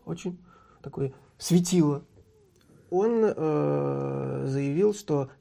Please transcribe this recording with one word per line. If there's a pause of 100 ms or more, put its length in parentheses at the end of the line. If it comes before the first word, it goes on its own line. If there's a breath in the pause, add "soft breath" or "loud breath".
очень (440 soft breath)
такой (240 soft breath)
светило, (880)
он,
э,
заявил,
что (120)